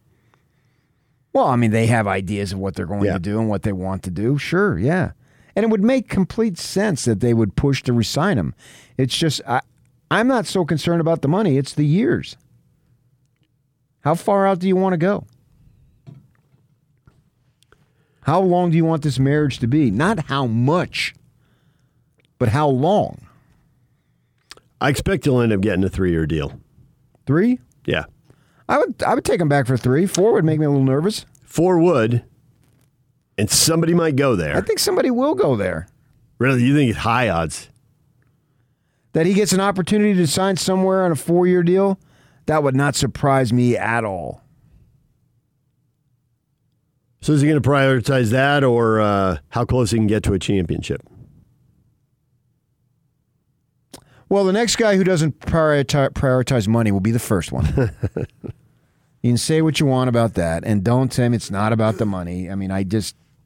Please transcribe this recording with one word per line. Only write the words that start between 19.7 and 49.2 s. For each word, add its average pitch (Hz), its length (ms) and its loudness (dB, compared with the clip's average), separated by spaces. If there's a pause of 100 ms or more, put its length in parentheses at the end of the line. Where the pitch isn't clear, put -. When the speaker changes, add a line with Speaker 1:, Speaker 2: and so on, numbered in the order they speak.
Speaker 1:
Not 160 340 0
how 139 220 -2
much, 127 680 -2 (1300)
but 117 100 0
how 147 180 0
long? 147 600 0 (1500)
Speaker 2:
I 131 80 2
expect 160 360 -2
he'll 127 140 2
end 117 140 2
up 95 80 0
getting 98 220 0
a 90 60 0
three-year 85 360 0
deal. 76 340 -4 (680)
Speaker 1:
Three? 214 320 0 (260)
Speaker 2:
Yeah. 76 200 -4 (600)
Speaker 1:
I 277 120 0
would, 330 240 -2
I 196 100 0
would 262 100 -2
take - 160 0
him 160 100 0
back 139 180 0
for 131 100 0
three. 139 300 0
Four 208 260 2
would 170 120 2
make 156 140 0
me 156 60 0
a 143 40 0
little 139 140 2
nervous. 151 440 -2 (160)
Speaker 2:
Four 175 360 0
would, 117 440 2 (1120)
and 104 120 -2
somebody 165 460 2
might 160 200 2
go 135 200 2
there. 76 200 -2
Speaker 1:
I 180 60 0
think 392 180 -4
somebody 359 300 0
will 262 260 0
go 151 200 0
there. 92 320 -4 (500)
Speaker 2:
Really? 123 260 2
You 139 120 4
think 135 160 2
it's - 80 -4
high 117 300 0
odds? 82 400 -4 (1400)
Speaker 1:
That 160 120 0
he 196 80 2
gets 190 200 0
an 185 60 2
opportunity 202 560 0
to 175 120 2
sign 190 280 0
somewhere 190 480 0
on 175 80 2
a 156 40 0
four-year 180 480 2
deal? 190 360 2 (460)
That 156 180 0
would 135 120 0
not 139 200 0
surprise 135 560 0
me 123 240 2
at 113 300 -2
all. 87 360 -10 (2750)
Speaker 2:
So 151 120 -2
is 143 80 4
he 147 60 2
gonna 151 140 2
prioritize 131 720 2
that 139 320 2
or, 117 360 2
uh, 98 380 2 (120)